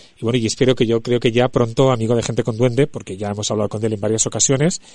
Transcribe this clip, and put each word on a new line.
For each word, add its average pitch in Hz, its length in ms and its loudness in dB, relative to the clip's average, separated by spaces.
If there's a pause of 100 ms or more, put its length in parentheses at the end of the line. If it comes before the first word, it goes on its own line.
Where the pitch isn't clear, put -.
(180)
y - 60 -10
bueno, 117 140 0
y 113 80 0
espero 127 280 2
que 120 120 2
yo 113 160 2
creo 120 180 0
que 117 140 0
ya 123 160 4
pronto 123 420 2
amigo 113 240 0
de 113 80 0
Gente 117 200 -2
con 117 120 -4
Duende, 123 320 2
porque 98 300 -12
ya 101 140 -4
hemos 104 200 -6
hablado 107 180 0
con 107 140 -6
él 110 100 -2
en 104 60 -4
varias 107 260 -2
ocasiones. 139 540 0 (160)